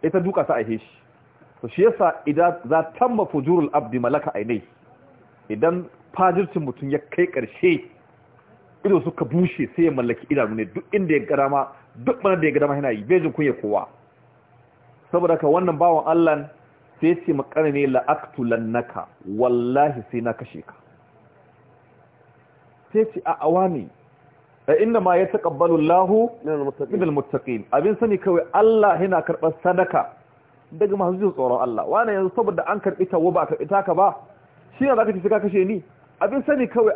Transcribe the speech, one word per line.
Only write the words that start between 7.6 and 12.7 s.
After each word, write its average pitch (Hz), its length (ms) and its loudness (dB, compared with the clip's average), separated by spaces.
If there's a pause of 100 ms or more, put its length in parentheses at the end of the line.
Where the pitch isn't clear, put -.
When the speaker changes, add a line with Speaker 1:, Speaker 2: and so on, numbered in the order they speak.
Speaker 1:
ido 196 160 4
suka 160 240 -6
bushe 156 500 -2
sai 170 100 2
ya 160 60 2
mallaki 120 380 -4
idanu 117 260 0
ne 110 100 -4
duk - 260 -12
inda 190 220 0
ya 143 120 4
ga 147 100 -2
dama, 139 320 0 (280)
duk - 280 -4
ɓanar 190 180 2
da 156 60 2
ya 147 60 2
ga 151 60 2
dama 143 160 0